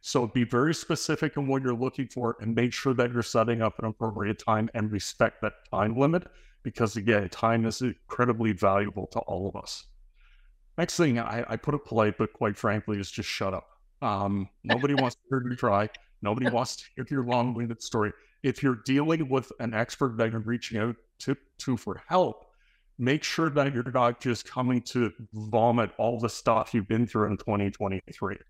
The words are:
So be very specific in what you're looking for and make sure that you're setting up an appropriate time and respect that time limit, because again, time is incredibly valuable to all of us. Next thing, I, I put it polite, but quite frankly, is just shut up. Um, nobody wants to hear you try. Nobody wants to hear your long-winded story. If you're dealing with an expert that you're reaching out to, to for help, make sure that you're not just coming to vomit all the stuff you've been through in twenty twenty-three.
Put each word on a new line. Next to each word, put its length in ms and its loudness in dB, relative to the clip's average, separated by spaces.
So 260 0
be 160 2
very 300 2
specific 640 -2
in 100 -2
what 140 0
you're 120 0
looking 340 -4
for 320 -4
and 160 -2
make 180 2
sure 200 0
that 180 2
you're 120 0
setting 380 2
up 180 -2
an 60 -4
appropriate 540 -2
time 340 0
and 180 -2
respect 500 -2
that 120 -2
time 260 0
limit, 300 2
because 320 -2
again, 340 2
time 360 2
is 160 -4
incredibly 720 0
valuable 560 2
to 120 -4
all 280 -4
of 80 -8
us. 300 -12
Next 200 -2
thing, 220 4
I, 280 -4
I 80 -4
put 200 -2
it 100 -6
polite, 320 2
but 160 0
quite 240 -2
frankly, 420 0
is 100 -6
just 200 -6
shut 240 -2
up. 160 -8
Um, 480 0
nobody 300 0
wants 220 0
to 140 -20
hear 200 0
you 60 -4
try. 340 2
Nobody 280 0
wants 280 -2
to 60 -18
hear 140 -8
your 160 -2
long-winded 560 -2
story. 300 0
If 180 0
you're 240 2
dealing 440 2
with 300 0
an 140 -4
expert 440 -2
that 140 2
you're 100 -4
reaching 380 -4
out 160 0
to, 160 0
to 180 -2
for 300 -8
help, 380 2
make 240 2
sure 260 0
that 240 2
you're 180 -2
not 300 2
just 280 -2
coming 320 0
to 300 0
vomit 640 2
all 220 0
the 100 0
stuff 440 2
you've 140 0
been 200 2
through 240 2
in 60 -2
twenty 340 -2
twenty-three. 680 -6